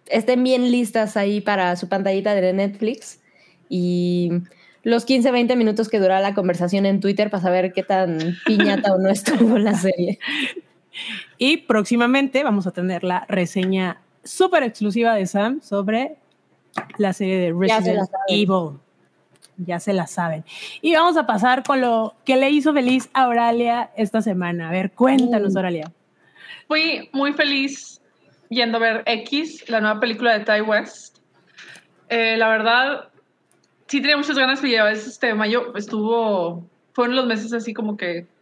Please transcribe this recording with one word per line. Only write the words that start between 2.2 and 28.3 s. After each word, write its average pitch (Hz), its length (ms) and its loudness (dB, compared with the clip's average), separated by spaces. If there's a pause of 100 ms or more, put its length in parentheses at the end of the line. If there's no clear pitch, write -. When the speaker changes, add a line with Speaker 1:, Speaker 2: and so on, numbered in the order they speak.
Speaker 1:
de 185 180 2
Netflix 202 680 -4 (520)
y 175 600 0 (520)
los 233 240 0
quince, 262 240 2
veinte 247 260 2
minutos 220 320 0
que 214 120 0
dura 190 200 4
la 202 140 0
conversación 185 500 0
en 196 160 2
Twitter 202 300 0
para 190 120 -4
saber 185 300 0
qué 190 100 -4
tan 185 360 0 (260)
piñata 202 480 2
o 185 60 2
no 190 100 2
estuvo 226 480 2
la 208 180 2
serie. 180 500 0
Speaker 2:
<laughs> - 40 -8 (1080)
Y 285 220 2
próximamente 247 840 2
vamos 208 240 0
a 180 60 -6
tener 180 320 -4
la 180 240 -2
reseña 185 720 -2 (240)
súper 370 400 2
exclusiva 226 500 0
de 190 120 0
Sam 220 360 -2
sobre 220 540 -4 (800)
la 196 160 0
serie 190 260 -2
de 180 80 0 (220)
Speaker 1:
Ya 220 120 2
se 185 120 0
Speaker 2:
Resident 180 80 0
Speaker 1:
la 185 60 -2
saben. - 220 -8
Speaker 2:
Evil. 185 500 0 (800)
Ya 175 200 -6
se 202 140 -4
la 180 160 0
saben. 160 360 -6 (380)
Y 320 120 2
vamos 330 220 4
a 302 80 2
pasar 247 380 2
con 269 180 0
lo 226 340 0 (100)
que 262 120 2
le 269 140 4
hizo 294 240 4
feliz 254 380 2
a 254 160 4
Oralia 233 680 2
esta 220 260 0
semana. 175 480 -4
A - 20 -6
ver, 190 180 -2
cuéntanos, 240 640 2
Speaker 1:
Mm. 190 40 0
Speaker 2:
Oralia. 170 340 -4 (760)
Speaker 3:
Fui 311 460 -2
muy 277 200 0
feliz 277 680 -4 (480)